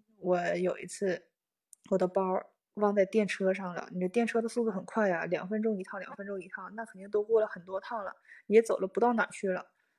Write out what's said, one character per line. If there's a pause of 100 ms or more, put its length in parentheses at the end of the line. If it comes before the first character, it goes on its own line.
(180)
我 (180)
有
一
次， (640)
我
的
包 (520)
忘
在
电
车
上
了，
你
这
电
车
的
速
度
很
快
呀，
两
分
钟
一
趟，
两
分
钟
一
趟，
那
肯
定
都
过
了
很
多
趟
了， (320)
也
走
了
不
到
哪
儿
去
了。 (280)